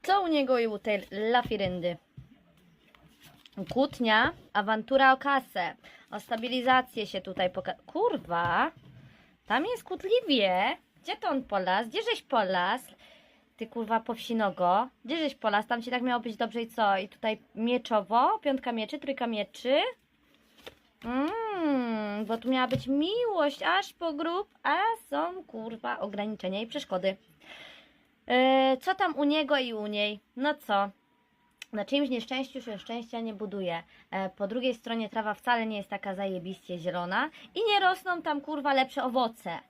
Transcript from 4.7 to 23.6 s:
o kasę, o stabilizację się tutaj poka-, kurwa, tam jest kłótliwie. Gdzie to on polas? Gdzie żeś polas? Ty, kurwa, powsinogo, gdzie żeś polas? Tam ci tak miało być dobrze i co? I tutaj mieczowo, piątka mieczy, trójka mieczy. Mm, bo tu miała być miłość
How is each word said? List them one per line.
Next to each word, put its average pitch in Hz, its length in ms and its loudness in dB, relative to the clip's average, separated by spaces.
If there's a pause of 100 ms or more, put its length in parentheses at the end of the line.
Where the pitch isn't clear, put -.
o 262 40 6
kasę, 262 600 -2 (340)
o 202 100 -10
stabilizację 247 880 0
się 196 140 -6
tutaj 185 300 -2
poka-, - 240 -8 (120)
kurwa, 190 880 0 (760)
tam 262 200 0
jest 480 180 -6
kłótliwie. 302 920 2 (260)
Gdzie 370 140 -8
to - 120 -4
on 269 160 -2
polas? 196 440 0
Gdzie 349 140 -4
żeś 440 200 -2
polas? 190 600 0 (760)
Ty, 226 100 -8
kurwa, 226 340 -2
powsinogo, 220 880 0 (160)
gdzie 285 140 -4
żeś 294 160 -2
polas? 214 320 0
Tam 233 160 -2
ci 240 80 -8
tak 247 120 0
miało 247 180 0
być 233 160 -8
dobrze 233 260 -2
i 226 60 -6
co? 208 280 2
I 190 120 -4
tutaj 220 340 -4 (120)
mieczowo, 240 840 2
piątka 269 340 -2
mieczy, 226 260 -4
trójka 269 280 -4
mieczy. 233 540 0 (1200)
Mm, 262 1200 -2
bo 226 140 -4
tu 233 120 -4
miała 254 180 2
być - 180 -2
miłość 320 760 0